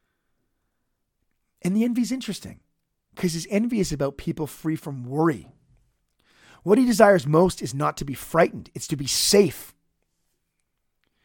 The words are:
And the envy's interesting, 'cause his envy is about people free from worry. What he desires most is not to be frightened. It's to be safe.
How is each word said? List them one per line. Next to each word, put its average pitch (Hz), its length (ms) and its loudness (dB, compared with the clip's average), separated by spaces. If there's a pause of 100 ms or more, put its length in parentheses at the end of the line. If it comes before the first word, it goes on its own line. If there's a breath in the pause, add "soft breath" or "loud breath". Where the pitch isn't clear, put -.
(1600)
And 180 120 -2
the 220 100 2
envy's 240 280 -2
interesting, - 480 -10 (560)
'cause 175 160 -2
his 165 180 -8
envy 220 300 0
is 175 100 -2
about 139 280 -4
people 156 280 -6
free 156 300 -6
from 139 280 -10
worry. 139 440 0 (1120 soft breath)
What 202 160 4
he 262 60 4
desires 202 420 6
most 165 360 2
is 131 120 -8
not 147 220 -4
to 151 80 -10
be 139 100 -6
frightened. - 600 -2
It's - 140 -12
to 156 80 -4
be 135 100 -8
safe. - 680 2 (1500 soft breath)